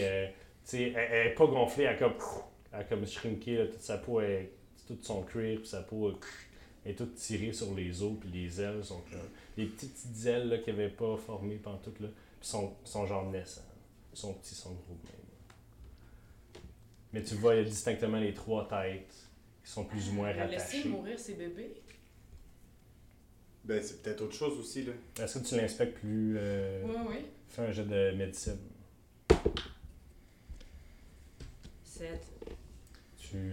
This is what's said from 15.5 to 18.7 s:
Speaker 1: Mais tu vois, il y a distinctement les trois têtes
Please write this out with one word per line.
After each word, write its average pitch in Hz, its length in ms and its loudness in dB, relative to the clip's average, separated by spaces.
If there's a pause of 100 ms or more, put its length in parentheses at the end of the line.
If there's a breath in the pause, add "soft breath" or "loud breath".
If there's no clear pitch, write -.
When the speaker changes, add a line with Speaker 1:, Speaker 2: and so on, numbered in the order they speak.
Speaker 1:
Mais 107 100 -4
tu - 120 -4
vois, 113 200 10
il 113 40 10
y - 20 8
a 107 40 6
distinctement 110 540 2
les 104 160 2
trois 107 340 0
têtes 95 460 -2 (500)